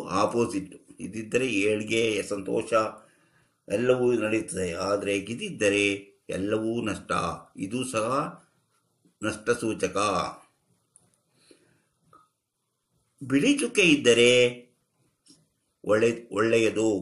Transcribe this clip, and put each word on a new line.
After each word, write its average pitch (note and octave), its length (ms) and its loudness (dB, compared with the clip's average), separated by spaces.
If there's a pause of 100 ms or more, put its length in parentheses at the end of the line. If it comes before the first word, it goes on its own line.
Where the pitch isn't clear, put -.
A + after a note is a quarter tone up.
ಆಪೋಸಿಟ್. G#2 720 -2 (280)
ಇದಿದ್ದರೆ A2 480 -4
ಏಳ್ಗೆ, G#2+ 760 -2
ಸಂತೋಷ G#2 500 -6 (920)
ಎಲ್ಲವೂ B2 460 2
ನಡೆಯುತ್ತದೆ. G#2+ 600 -2
ಆದರೆ G2+ 440 -2
ಇದಿದ್ದರೆ G2+ 640 -2 (460)
ಎಲ್ಲವೂ A2 520 -4
ನಷ್ಟ, F#2+ 300 -6 (460)
ಇದು A#2 260 -6
ಸಹ A2 240 -4 (1120)
ನಷ್ಟ G#2+ 280 -4
ಸೂಚಕ. G2+ 480 -2 (3250)
ಬಿಳಿ C#3 360 2
ಚುಕ್ಕೆ A#3+ 240 0
ಇದ್ದರೆ B2 500 6 (1500)
ಒಳ್ಳೆ, A2+ 480 2
ಒಳ್ಳೆಯದು. A2 580 2 (120)